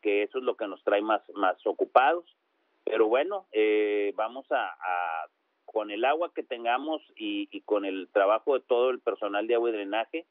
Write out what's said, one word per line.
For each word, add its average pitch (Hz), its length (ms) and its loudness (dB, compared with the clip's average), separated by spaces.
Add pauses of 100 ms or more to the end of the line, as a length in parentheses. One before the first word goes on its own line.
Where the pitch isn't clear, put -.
que 104 220 2
eso 104 140 -6
es 131 60 -6
lo 123 120 -2
que 110 120 -8
nos 95 160 -12
trae 101 180 2
más, 107 200 0 (120)
más 95 320 0
ocupados. 127 600 2 (600)
Pero - 220 4
bueno, 127 440 0
eh, 107 640 2
vamos 117 360 -6
a, 123 140 0
a, 82 640 -6 (380)
con 107 260 -4
el 110 140 -2
agua 156 280 0
que - 100 -8
tengamos 127 580 -4 (140)
y, 104 360 -6
y 98 100 -14
con 101 240 -2
el 95 280 -6
trabajo 104 400 4
de 127 120 -2
todo 123 260 2
el 127 80 -4
personal 104 480 -4
de 120 80 2
agua 120 140 2
y 113 40 -2
drenaje 107 580 -4